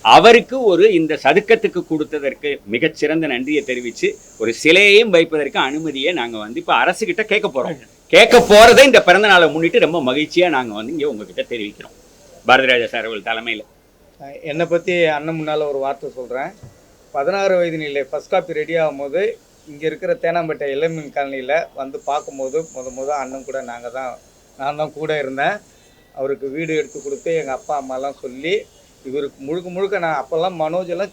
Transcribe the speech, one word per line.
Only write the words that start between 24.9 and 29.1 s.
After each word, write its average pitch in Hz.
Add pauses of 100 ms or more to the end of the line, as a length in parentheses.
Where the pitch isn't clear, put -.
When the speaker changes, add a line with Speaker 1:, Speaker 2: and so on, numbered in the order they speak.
Speaker 2:
கூட 156
இருந்தேன். 139 (600)
அவருக்கு 135
வீடு 156
எடுத்து 143
கொடுத்து 143
எங்க 143
அப்பா 131
அம்மாலாம் 131
சொல்லி 139 (520)
இவருக்கு 135